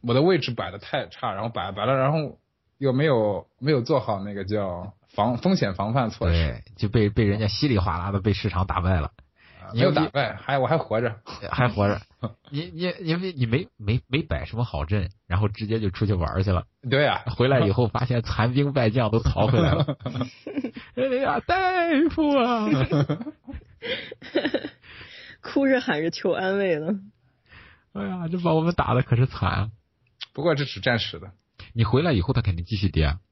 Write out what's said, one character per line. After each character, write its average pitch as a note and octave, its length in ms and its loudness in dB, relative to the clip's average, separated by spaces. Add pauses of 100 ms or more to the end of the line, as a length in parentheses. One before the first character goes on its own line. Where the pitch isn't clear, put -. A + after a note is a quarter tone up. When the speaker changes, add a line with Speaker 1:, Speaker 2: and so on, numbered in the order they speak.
Speaker 1:
我 A#2+ 120 0
的 C3 80 6
位 F3+ 160 6
置 C3+ 140 -2
摆 F#2 200 -6
得 F#2+ 60 -12
太 B2 300 -6
差， - 240 -6
然 G2 100 -6
后 A#2 80 -4
摆， G2 220 -6
摆 G2+ 140 -4
了， C3+ 100 4
然 C3+ 160 4
后 D#3 260 -2 (400)
又 C3+ 140 0
没 C3+ 140 2
有， G#2+ 420 2 (120)
没 C#3 120 0
有 C3+ 100 4
做 B2+ 200 0
好 G2 220 -4
那 G2+ 100 -8
个 G2 100 -6
叫 F#2+ 500 -4 (140)
防-， A#2 320 0
风 F#3 160 2
险 G#2 180 0
防 G2+ 200 -4
范 B2 180 0
措 F2 200 -2
施。 - 20 4
Speaker 2:
对， D2+ 300 0 (120)
就 G#2 140 -2
被， G#2+ 200 4
被 A2+ 140 2
人 G2+ 160 2
家 A2 80 0
稀 D3 220 0
里 A2+ 100 4
哗 F2+ 180 0
啦 F#2 140 -4
的 G2+ 80 2
被 G2+ 140 2
市 - 160 -2
场 F#2 180 -2
打 - 140 -2
败 F#2 180 2
了。 D2 120 -4 (520)
Speaker 1:
啊， F#2 100 -18
没 A2+ 60 -2
有 F3 140 4
打 D3+ 140 2
败， B2 280 -2
还， C#3 240 -2
我 B2+ 80 0
还 D#3+ 100 2
活 G#2+ 220 0
着。 A#2 160 -2 (340)
Speaker 2:
还 B2 200 2
活 G2+ 180 2
着。 G#2 140 0 (220)
Speaker 1:
<laughs> - 280 -12
Speaker 2:
你， D#3 220 -8
你， F3 260 -4
你， E3 160 -2 (160)
你 B2+ 140 -2
没， B2+ 220 0 (100)
没， G#2+ 300 -2
没 C#3+ 140 -2
摆 D2 240 -6
什 G#2+ 120 -8
么 A#2+ 60 0
好 C#2+ 220 -4
阵， F2+ 240 -2 (160)
然 F2+ 140 0
后 G#2+ 80 2
直 G#2 180 -4
接 A2+ 140 -2
就 G#2+ 100 0
出 G#2+ 160 -2
去 G#2 80 2
玩 F#2 160 0
儿 F#2+ 140 0
去 F#2+ 80 2
了。 F2 140 0 (220)
Speaker 1:
对 C3+ 200 4
啊。 - 160 -2 (140)
Speaker 2:
回 B2 100 4
来 C3+ 140 4
以 G2+ 100 4
后 A#2+ 160 2
发 A#2+ 180 -2
现 A#2+ 160 0
残 A#2 320 0
兵 C#3+ 200 0
败 A#2+ 160 4
将 A2+ 200 2
都 A2 100 4
逃 A2+ 280 2
回 C#3 120 4
来 D#3 120 4
了。 C#3 280 0
Speaker 1:
<laughs> - 60 -12 (880)
Speaker 2:
哎 B3 80 0 (180)
呀， B3 180 0
大 E4+ 160 -2 (560)
夫 D4+ 260 0
啊。 A#3 320 2
<laughs> D3+ 640 0 (2000)
Speaker 3:
哭 C#4 260 0
着 C4 140 4
喊 D3+ 200 -2
着 E3 100 0
求 F#3+ 200 -2
安 F#3+ 260 0
慰 F#3+ 180 2
呢。 E3 240 -2 (960)
Speaker 2:
哎 G3+ 120 -6
呀， F3+ 260 -6
这 F3+ 80 -2
把 E3+ 140 2
我 D#3+ 80 4
们 E3+ 140 2
打 - 180 0
得 B2 80 4
可 - 140 2
是 A#2+ 100 4
惨 - 240 -2
啊。 F#2+ 220 -2 (600)
Speaker 1:
不 C#3 100 -8
过 D#3+ 120 4
这 C#3+ 100 0
是 A#2 140 -10
暂 A#2+ 200 2
时 - 200 -8
的。 F#2+ 120 -16 (420)
Speaker 2:
你 A#2 100 2
回 B2+ 180 4
来 E3+ 120 2
以 G2 80 2
后 G#2+ 120 0
他 A#2 80 2
肯 F#2 140 0
定 E2+ 80 -6
继 G#2+ 120 -6
续 F#2+ 140 0
跌 D#2+ 160 2
啊。 E2+ 140 0 (120)